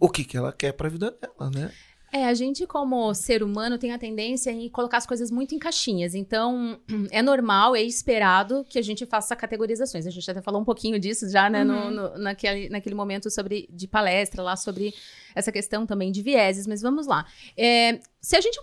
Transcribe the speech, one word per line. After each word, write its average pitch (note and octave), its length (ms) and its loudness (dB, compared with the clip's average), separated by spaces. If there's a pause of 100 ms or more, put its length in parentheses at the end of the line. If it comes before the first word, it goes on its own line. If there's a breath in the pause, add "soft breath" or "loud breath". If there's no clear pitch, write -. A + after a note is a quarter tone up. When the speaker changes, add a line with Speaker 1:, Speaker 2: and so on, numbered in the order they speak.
Speaker 1:
o F3+ 80 8
que D#3 160 -2
que - 140 -6
ela C3 160 -4
quer C#3 180 -2
pra D3+ 160 -4
vida E3+ 220 -4
dela, - 400 -10
né? C#3 200 -6 (420 soft breath)
Speaker 2:
É, C4+ 140 0
a A#3+ 80 4
gente C4+ 320 -2
como B3+ 480 0
ser A3 280 0
humano G#3+ 360 -2
tem A#3+ 140 -4
a A#3+ 60 -8
tendência A#3 520 -4
em A#3 200 -6
colocar A#3+ 260 0
as B3 100 0
coisas A#3+ 240 -4
muito C4 240 -2
em D#4 40 -2
caixinhas. F#3+ 560 -2
Então, A3+ 760 -2
<clears throat> G#3 240 -4
é G#3+ 80 2
normal, A#3+ 560 6
é G#3+ 60 4
esperado A3+ 880 4
que - 100 -2
a A#3 40 0
gente G#3 220 -4
faça A#3 320 -2
categorizações. A3 680 -4
A F#3 40 -6
gente F3 200 -10
até F#3 100 -6
falou G3+ 220 -2
um - 20 -2
pouquinho A3 340 0
disso G#3 320 -2
já, G3+ 200 6
né, G#3 120 4
no, G#3 120 4
Speaker 3:
Uhum. G3+ 160 -2
Speaker 2:
no, G#3 280 -6
naquele, G3+ 520 -2
naquele G3+ 240 -6
momento G3+ 360 -4
sobre, G3+ 400 -4
de F3 160 -12
palestra F#3+ 560 2
lá, F3+ 140 -2
sobre G3+ 380 -4 (400 loud breath)
essa G#3+ 180 -2
questão G#3 340 -2
também G3 240 0
de G3 120 -2
vieses, G3+ 440 4
mas G#3 140 -4
vamos C#4 260 0
lá. D3+ 200 2 (300 loud breath)
É, A#3 440 4 (200)
se - 140 -2
a G4 60 8
gente A#4 220 0